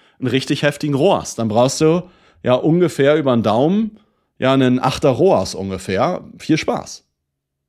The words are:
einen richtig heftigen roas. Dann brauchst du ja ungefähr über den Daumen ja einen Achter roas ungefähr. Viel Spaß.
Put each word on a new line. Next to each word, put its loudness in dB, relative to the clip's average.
einen -4
richtig -2
heftigen -2
roas. 0
Dann -4
brauchst 2
du 4
ja 0
ungefähr 2
über 0
den 0
Daumen 0
ja 0
einen 2
Achter 0
roas 2
ungefähr. -4
Viel 0
Spaß. -8